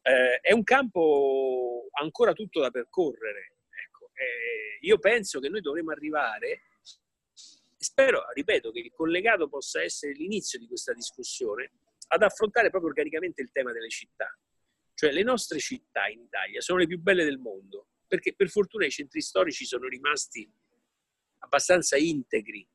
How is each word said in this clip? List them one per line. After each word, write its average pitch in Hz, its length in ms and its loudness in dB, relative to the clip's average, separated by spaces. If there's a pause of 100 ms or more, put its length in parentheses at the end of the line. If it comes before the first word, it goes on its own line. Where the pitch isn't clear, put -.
Eh, 127 380 4
è - 120 2
un 220 120 4
campo 135 1300 2
ancora 165 400 2
tutto 190 260 -4
da 131 120 2
percorrere. 113 880 -4 (100)
Ecco, - 440 -20
eh, 117 680 -6
io 202 180 6
penso 202 400 2
che 135 100 -4
noi 202 120 -6
dovremo 160 300 -6
arrivare, 147 720 -4 (1120)
spero, 247 560 2
ripeto, 143 380 0
che 117 80 -8
il 120 140 -14
collegato 175 560 0
possa 143 340 -6
essere 151 300 -8
l'inizio 160 440 -6
di 117 100 -14
questa 120 260 -8
discussione, 120 800 -8 (340)
ad 190 160 4
affrontare 208 460 2
proprio 170 200 0
organicamente 151 520 -4
il 123 100 -10
tema 127 220 -4
delle 113 160 -10
città. - 460 -10 (580)
Cioè, 151 180 2
le 165 120 0
nostre 220 360 -2
città - 480 -4
in 110 140 -8
Italia 101 400 -6
sono 185 180 0
le 175 80 6
più 175 120 -6
belle 180 260 4
del 139 140 -2
mondo, 98 500 -14 (180)
perché - 260 -2
per 190 140 2
fortuna 202 380 0
i 139 60 -2
centri 147 300 -8
storici 135 440 0
sono 123 220 -6
rimasti 131 600 -4 (920)
abbastanza 156 580 2
integri 110 760 -2